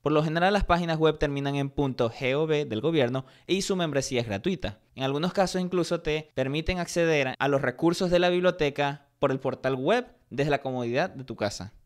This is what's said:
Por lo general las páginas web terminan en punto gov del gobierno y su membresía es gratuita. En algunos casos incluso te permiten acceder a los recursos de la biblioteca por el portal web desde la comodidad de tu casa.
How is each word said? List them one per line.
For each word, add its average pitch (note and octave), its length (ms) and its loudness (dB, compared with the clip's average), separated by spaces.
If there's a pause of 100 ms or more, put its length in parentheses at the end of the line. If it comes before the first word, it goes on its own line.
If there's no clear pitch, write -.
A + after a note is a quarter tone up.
Por D3 120 0
lo D3+ 120 4
general E3+ 300 2
las G3 100 2
páginas E3+ 320 0
web D#3 220 4
terminan C#3 380 -2
en C#3 120 -2
punto C3 400 0
gov C#3 400 -2
del C#3+ 320 0
gobierno C3+ 460 0 (200)
y F#3 140 0
su F#3+ 160 0
membresía C#3 460 0
es A#2 40 -2
gratuita. G#2 520 -4 (160)
En B2+ 80 -8
algunos D3 320 -2
casos F3+ 260 2
incluso F3 400 -2
te D3+ 320 -4
permiten D3+ 460 -2
acceder D#3+ 600 0
a C#3 100 0
los C#3 120 2
recursos E3+ 500 0
de F3 80 4
la F3+ 120 4
biblioteca D3+ 800 0 (100)
por C#3 120 2
el C3 100 -2
portal C3 340 -2
web F3+ 320 0 (240)
desde C#3 200 0
la C#3 120 0
comodidad B2 480 -2
de C3 140 -14
tu A#2 120 -10
casa. G2+ 380 -4 (120)